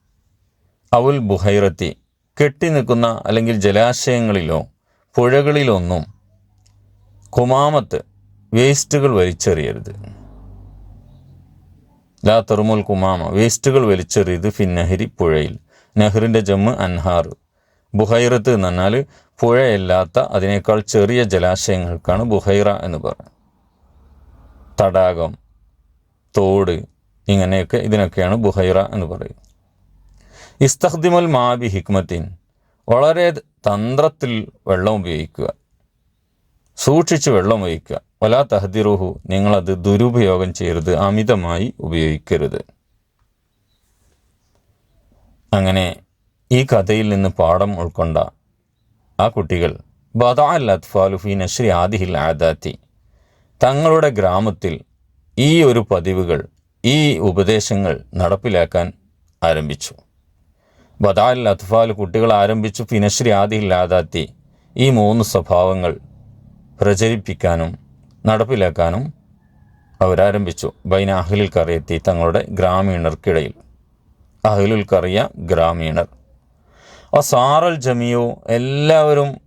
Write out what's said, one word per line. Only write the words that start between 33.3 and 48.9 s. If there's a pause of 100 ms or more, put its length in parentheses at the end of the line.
തന്ത്രത്തിൽ (340)
വെള്ളം
ഉപയോഗിക്കുക, (1300)
സൂക്ഷിച്ച്
വെള്ളം
ഉപയോഗിക്കുക. (240)
വലാ
തഹ്ദിറുഹു, (220)
നിങ്ങളത് (120)
ദുരുപയോഗം
ചെയ്യരുത്, (140)
അമിതമായി (120)
ഉപയോഗിക്കരുത്. (3000)
അങ്ങനെ (640)
ഈ
കഥയിൽ
നിന്ന്
പാഠം
ഉൾക്കൊണ്ട (1000)